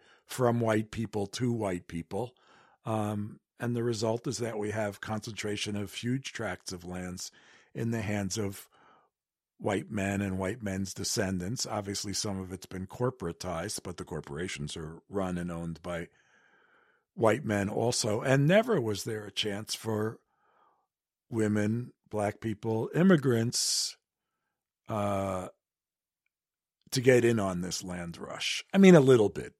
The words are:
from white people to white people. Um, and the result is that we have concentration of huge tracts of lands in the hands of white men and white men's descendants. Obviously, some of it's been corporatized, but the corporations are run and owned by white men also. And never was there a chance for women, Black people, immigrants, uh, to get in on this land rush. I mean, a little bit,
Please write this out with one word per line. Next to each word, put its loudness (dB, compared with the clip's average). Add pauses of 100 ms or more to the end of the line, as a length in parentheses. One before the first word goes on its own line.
(260)
from 2
white 2
people -4
to -2
white -2
people. -8 (500)
Um, -4 (180)
and -2
the -2
result -2
is -4
that -4
we -2
have -4
concentration -6
of -6
huge -4
tracts -8
of -12
lands -8 (440)
in -2
the -2
hands -2
of -6 (880)
white -2
men 0
and -2
white -4
men's -4
descendants. -4
Obviously, -6
some -4
of -8
it's -12
been -8
corporatized, -6
but -12
the -10
corporations -8
are -12
run -4
and -6
owned -8
by -8 (1080)
white 2
men 0
also. 0
And 4
never 4
was -2
there -6
a -14
chance -4
for -2 (1120)
women, 2 (180)
Black -2
people, -4
immigrants, 2 (920)
uh, -2 (1400)
to -2
get 6
in 4
on -2
this -6
land -8
rush. -8
I 4
mean, 12
a 12
little 8
bit, -6